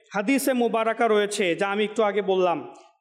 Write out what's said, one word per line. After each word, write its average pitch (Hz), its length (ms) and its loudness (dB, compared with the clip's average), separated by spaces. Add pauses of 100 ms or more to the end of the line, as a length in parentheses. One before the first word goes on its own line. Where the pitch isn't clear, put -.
(140)
হাদিসে 254 400 0
মুবারাকা 226 540 0
রয়েছে, 208 480 0
যা 196 160 -2
আমি 208 120 -2
একটু 208 200 -2
আগে 202 180 0
বললাম, 180 520 0 (280)